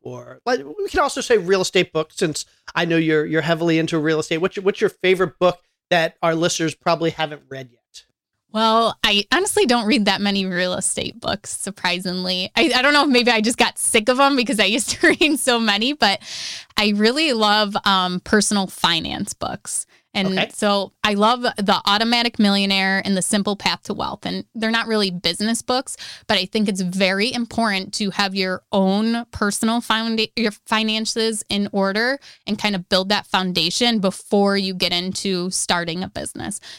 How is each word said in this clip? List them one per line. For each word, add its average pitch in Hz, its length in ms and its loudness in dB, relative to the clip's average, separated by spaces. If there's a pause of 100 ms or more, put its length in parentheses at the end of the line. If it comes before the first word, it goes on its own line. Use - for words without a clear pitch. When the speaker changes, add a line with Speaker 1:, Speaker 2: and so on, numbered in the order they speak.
Speaker 1:
Or, 123 420 -16
like, 254 200 0
we 403 240 -6
can 294 120 0
also 277 200 0
say 240 180 2
real 185 220 2
estate - 320 0
book, 156 200 -2
since - 340 -4 (280)
I 165 100 0
know 170 120 2
you're, 156 300 2
you're 156 160 0
heavily 165 360 0
into 165 200 0
real 156 200 0
estate. 160 200 -2
What's 151 180 -2
your, 196 80 -10
what's 196 160 0
your 202 100 2
favorite 180 480 0
book 180 220 2 (280)
that 170 320 0
our 165 140 2
listeners 165 400 0
probably 165 360 0
haven't 151 380 -6
read 131 220 -12
yet? - 340 -20 (480)
Speaker 2:
Well, 220 520 2
I 202 280 2
honestly 392 340 2
don't 240 200 2
read 214 200 2
that 190 140 2
many 196 240 0
real 180 300 -2
estate - 460 -6
books, - 360 -6
surprisingly. 185 1000 -4
I, 240 180 2
I 254 80 2
don't 285 100 4
know 294 120 4
if 294 60 2
maybe 247 200 4
I 220 100 2
just 226 180 0
got 226 200 2
sick - 300 0
of 254 100 2
'em 277 160 4
because 247 240 0
I 208 60 4
used 214 260 0
to - 180 0
<laughs> 302 120 2
read 302 180 2
so 240 220 2
many, 226 320 0
but 208 260 0 (580)
I 214 200 2
really 262 380 2
love, 208 500 2
um, 185 360 2
personal 202 460 0
finance - 680 -4
books. - 540 -8 (280)
And 190 140 0
Speaker 1:
Okay. 190 220 -2
Speaker 2:
so 202 440 0 (100)
I 214 80 2
love 220 300 4
The 202 420 0
Automatic 233 540 2
Millionaire 196 680 2
and 196 100 0
The 185 60 2
Simple 202 340 0
Path 180 280 -4
to - 100 -8
Wealth. - 320 -6
And 180 300 -6
they're 220 160 -2
not 226 160 0
really 214 240 0
business 180 500 -2
books, - 380 -4 (280)
but 220 120 2
I - 80 -2
think 220 240 0
it's 190 100 -4
very 190 500 0
important 226 640 -2
to 208 180 -2
have 196 220 -2
your 185 280 -2 (100)
own 214 540 0
personal 226 560 -2
founda-, 220 520 -2
your 214 180 0 (120)
finances 220 880 -2
in 202 200 0
order 208 480 0 (280)
and 202 120 -4
kind 208 160 -2
of 180 140 -6
build 190 220 0
that 208 160 0
foundation 185 720 0
before 196 580 2
you 190 160 -2
get 180 180 -2
into 180 600 -2
starting 170 520 -2
a 190 60 -8
business, - 520 -10 (180)